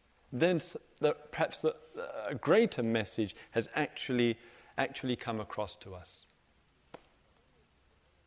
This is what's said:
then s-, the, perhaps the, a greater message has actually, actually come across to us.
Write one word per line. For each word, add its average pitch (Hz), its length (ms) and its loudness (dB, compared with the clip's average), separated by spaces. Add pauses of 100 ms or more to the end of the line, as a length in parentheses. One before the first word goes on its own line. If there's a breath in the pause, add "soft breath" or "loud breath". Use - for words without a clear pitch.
(320)
then 165 240 4
s-, - 200 -4 (240)
the, 147 140 4 (160)
perhaps - 320 -2
the, 156 120 2 (540)
a 143 60 -4
greater 156 480 4
message 113 540 0 (140 loud breath)
has 113 240 0
actually, 120 600 2 (420 loud breath)
actually 127 380 -2
come 110 240 -4
across 104 360 -6
to 98 180 -14
us. - 320 -16 (2000)